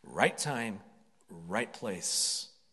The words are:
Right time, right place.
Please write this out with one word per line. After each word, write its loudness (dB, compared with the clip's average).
Right 4
time, -2
right 0
place. -2